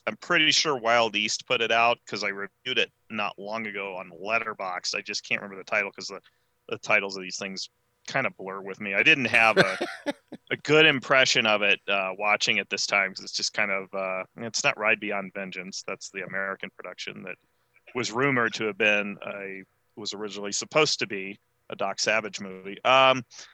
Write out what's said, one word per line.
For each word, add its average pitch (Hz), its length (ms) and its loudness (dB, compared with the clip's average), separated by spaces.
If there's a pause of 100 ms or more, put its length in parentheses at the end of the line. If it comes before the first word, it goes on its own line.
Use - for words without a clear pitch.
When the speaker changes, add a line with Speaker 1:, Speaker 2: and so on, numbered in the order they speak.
Speaker 1:
I'm 110 120 -2
pretty 156 340 4
sure 143 240 2
Wild 113 400 4
East 107 320 -2
put 123 120 2
it 113 120 2
out, 117 340 4
'cause 104 160 -6
I 101 60 -2
reviewed 101 500 -6
it 110 120 0 (200)
not 107 260 -4
long 107 300 -8
ago 98 300 -8
on 92 140 -12
Letterboxd. 101 840 -4
I 104 80 -2
just - 260 -8
can't 113 140 -2
remember 98 180 -12
the 90 80 -18
title, 104 220 0
'cause 95 160 -14
the, 95 140 -12 (480)
the 110 100 -6
titles 98 380 0
of 95 80 -8
these 92 120 -10
things 95 320 -8 (380)
kind 131 220 0
of 95 80 -8
blur 95 240 -10
with 95 200 -12
me. 101 140 -4
I 104 80 4
didn't 143 220 6
have 113 340 6
a, - 180 2 (300)
Speaker 2:
<laughs> 285 80 -4 (380)
Speaker 1:
a 127 60 0
good 156 280 8
impression 131 600 4
of 107 160 4
it, 101 260 4
uh, 98 280 0
watching 104 420 2
it 98 120 -4
this - 160 -2
time, 98 260 2
'cause 98 120 -14
it's 92 80 -12
just - 220 -4
kind 104 180 -2
of, 95 200 -4
uh, 92 300 -4 (140)
it's 113 260 -6
not 143 160 0
Ride 107 220 2
Beyond 101 340 -6
Vengeance. 92 500 -10
That's - 260 -10
the 95 120 -10
American 95 540 -6
production 101 480 -12
that 90 100 -12 (640)
was 113 160 -4
rumored 123 420 2
to 113 120 -4
have 101 120 -4
been 104 380 2 (100)
a, 98 380 -10 (320)
was 104 180 -8
originally 101 380 -8
supposed 151 480 0
to 117 80 -2
be 98 320 -10 (320)
a - 40 -10
Doc 98 240 -4
Savage 107 400 -2
movie. 95 440 -12
Um, 131 400 6 (300)